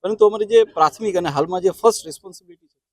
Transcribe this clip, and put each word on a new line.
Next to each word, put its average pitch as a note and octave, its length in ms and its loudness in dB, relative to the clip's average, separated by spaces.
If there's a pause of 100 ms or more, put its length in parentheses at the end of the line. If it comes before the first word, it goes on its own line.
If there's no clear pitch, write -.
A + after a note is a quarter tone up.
પરંતુ G#3 240 2
અમારી G#3 180 0
જે A3 200 4
પ્રાથમિક F3+ 520 -2
અને F3 120 -2
હાલમાં E3 320 -4
જે F3+ 100 0
ફર્સ્ટ - 360 0
રિસ્પોન્સિબિલિટી F3 600 -20
છે - 160 -20 (100)